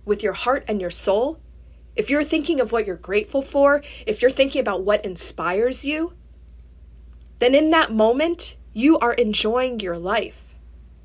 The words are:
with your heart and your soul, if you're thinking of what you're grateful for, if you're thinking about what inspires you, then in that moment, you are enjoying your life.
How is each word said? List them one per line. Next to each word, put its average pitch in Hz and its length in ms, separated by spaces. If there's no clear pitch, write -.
with 202 180
your 196 100
heart 269 340
and 214 140
your 175 100
soul, 226 480
if - 140
you're 294 160
thinking 311 340
of 226 140
what 220 140
you're 180 100
grateful 214 460
for, 285 400
if 214 160
you're 247 80
thinking 269 300
about 202 220
what 208 220
inspires 190 800
you, 311 300
then 247 160
in 311 160
that 320 220
moment, 262 640
you 285 260
are 240 140
enjoying 240 680
your 175 200
life. 190 560